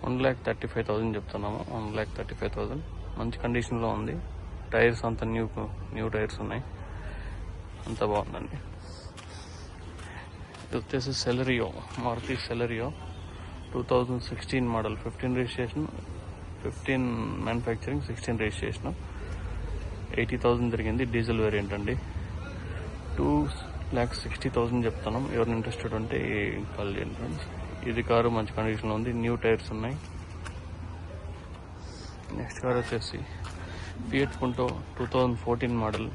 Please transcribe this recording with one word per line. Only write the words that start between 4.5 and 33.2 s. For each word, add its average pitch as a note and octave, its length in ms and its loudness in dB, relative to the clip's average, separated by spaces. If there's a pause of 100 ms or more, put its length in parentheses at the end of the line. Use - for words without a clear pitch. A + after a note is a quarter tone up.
టైర్స్ A#2 320 8
అంతా A2+ 220 2
న్యూ, A2+ 220 2 (440)
న్యూ A2 160 -2
టైర్స్ G#2+ 320 0
ఉన్నాయి, A2 220 -2 (1200)
అంతా A2 200 0
బాగుందండి. - 520 0 (2000)
ఇది - 120 -4
వచ్చేసి C3 340 0
Celerio, B2+ 580 4 (360)
Maruti A#2+ 320 0 (120)
Celerio, A#2+ 420 0 (840)
టూ B2+ 100 0
థౌజండ్ B2 400 4
సిక్స్టీన్ - 460 2
మోడల్, A2 280 2
ఫిఫ్టీన్ B2 400 0
రిజిస్ట్రేషన్, B2+ 500 0 (760)
ఫిఫ్టీన్ B2 460 2 (360)
మ్యానుఫ్యాక్చరింగ్, A#2 580 0
సిక్స్టీన్ A#2 360 -2
రిజిస్ట్రేషన్, A2 560 0 (1200)
ఎయిటీ A#2 180 2
థౌజండ్ A#2+ 340 6
తిరిగింది, A2+ 340 2
డీజిల్ A#2 360 2
వేరియంట్ G#2 320 4
అండి. G2+ 240 0 (1200)
టూ D3 300 6 (460)
ల్యాక్ B2 200 2
సిక్స్టీ - 340 -2
థౌజండ్ A#2+ 380 4
చెప్తున్నాం. A2+ 480 0
ఎవరైనా A#2 220 4
ఇంట్రెస్టెడ్ A2+ 380 -2
ఉంటే A2 220 0 (160)
ఈ G#2 320 0 (120)
కాల్ G2+ 200 0
చేయండి - 180 -2
ఫ్రెండ్స్. - 320 -4 (420)
ఇది A#2 140 2
కారు A#2 260 6
మంచి A2 240 2
కండిషన్‌లో A2 420 2
ఉంది, A#2+ 180 2
న్యూ A#2 240 2
టైర్స్ A2+ 360 4
ఉన్నాయి. A2 240 -2 (2250)
నెక్స్ట్ - 280 -4
కార్ B2+ 160 4
వచ్చేసి A#2+ 420 0 (920)